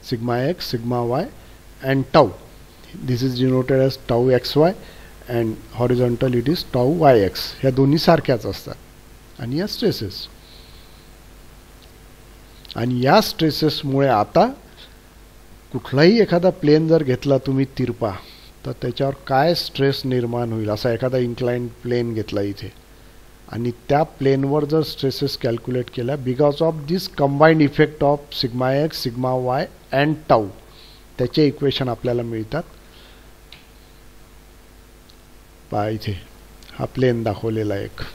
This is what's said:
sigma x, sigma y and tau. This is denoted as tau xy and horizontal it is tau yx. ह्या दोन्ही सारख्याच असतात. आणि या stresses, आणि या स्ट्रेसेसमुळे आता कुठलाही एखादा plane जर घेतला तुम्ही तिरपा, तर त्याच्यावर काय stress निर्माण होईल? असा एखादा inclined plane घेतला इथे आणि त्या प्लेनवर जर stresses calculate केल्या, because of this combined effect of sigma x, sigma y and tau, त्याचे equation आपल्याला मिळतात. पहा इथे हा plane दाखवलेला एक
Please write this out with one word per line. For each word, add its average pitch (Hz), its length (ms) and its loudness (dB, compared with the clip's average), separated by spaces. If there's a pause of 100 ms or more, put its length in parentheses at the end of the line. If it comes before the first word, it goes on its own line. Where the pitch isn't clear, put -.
(100)
sigma 120 260 -4 (140)
x, - 240 -8
sigma 120 260 -4 (100)
y 135 120 -2 (680)
and 135 240 0
tau. 151 120 8 (800)
This 127 180 0
is 127 140 -2
denoted 131 460 2
as 131 120 -2 (100)
tau 120 140 2 (160)
xy 151 340 2 (560)
and 117 260 -2 (260)
horizontal 123 600 2
it 117 140 -2
is - 180 -8
tau 123 160 2 (140)
yx. 113 420 4 (160)
ह्या 135 100 2
दोन्ही 135 280 2
सारख्याच 143 480 2
असतात. - 280 -10 (680)
आणि 127 180 -6
या 196 80 -4
stresses, 175 600 -4 (2500)
आणि 123 280 -2
या 160 160 6
स्ट्रेसेसमुळे 143 880 0
आता 120 380 4 (1300)
कुठलाही 165 480 4
एखादा 175 300 4
plane 156 380 2
जर 160 140 4
घेतला 135 440 0
तुम्ही 135 180 0 (140)
तिरपा, 117 320 -2 (560)
तर 127 60 -8 (100)
त्याच्यावर 135 320 -4 (120)
काय 143 280 2
stress 135 500 -2
निर्माण 120 480 -2
होईल? 110 180 -4
असा 110 220 -2
एखादा 127 260 -2
inclined 123 520 -2 (120)
plane 120 320 -2
घेतला 104 280 -4
इथे 101 300 -8 (800)
आणि 120 180 -4 (180)
त्या 143 140 4
प्लेनवर 139 640 0
जर 156 180 0
stresses 139 540 -4
calculate 123 580 -4
केल्या, 127 220 -4 (100)
because 143 420 2
of 165 60 -2 (160)
this 180 180 -2 (120)
combined 147 480 6
effect 147 420 0
of 143 80 2 (220)
sigma 127 300 -2 (140)
x, - 220 -6
sigma 127 260 -4 (140)
y 135 180 -2 (360)
and 151 140 2 (160)
tau, 113 160 4 (720)
त्याचे 139 280 2
equation 139 420 -2
आपल्याला 120 340 -2
मिळतात. 113 400 -6 (3000)
पहा 104 180 -2
इथे 107 320 -6 (580)
हा - 60 -6
plane 123 380 0
दाखवलेला 110 540 -4
एक 104 240 -10 (140)